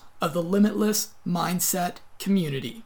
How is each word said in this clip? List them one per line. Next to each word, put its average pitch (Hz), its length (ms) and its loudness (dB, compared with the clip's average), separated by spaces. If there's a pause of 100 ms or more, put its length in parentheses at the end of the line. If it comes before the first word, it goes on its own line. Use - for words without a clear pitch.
(220)
of 160 120 0
the 170 100 0
Limitless 208 720 2 (120)
Mindset 175 720 0 (240)
community. 139 680 0